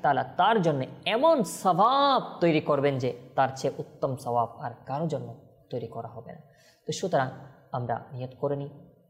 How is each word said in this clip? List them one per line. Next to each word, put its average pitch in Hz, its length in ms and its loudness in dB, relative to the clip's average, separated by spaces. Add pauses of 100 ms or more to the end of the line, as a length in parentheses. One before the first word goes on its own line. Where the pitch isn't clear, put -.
তাআলা 135 220 2
তার 202 380 2
জন্য 147 240 2 (200)
এমন 262 380 4
সওয়াব 233 960 2
তৈরি 160 220 4
করবেন 139 360 2
যে 123 160 -2 (220)
তার 135 200 4
চেয়ে - 220 -2
উত্তম 139 380 -6
সওয়াব 120 340 -2 (100)
আর 131 120 -10 (140)
কারো 151 220 -4
জন্য 123 280 -6 (340)
তৈরি 117 180 -6
করা 113 200 -12
হবে - 240 -16
না। - 80 -16 (480)
তো - 40 -6
সুতরাং 160 380 0 (420)
আমরা 120 400 -4
নিয়ত 127 180 -10 (100)
করে 143 160 -2
নিই 143 140 -8 (400)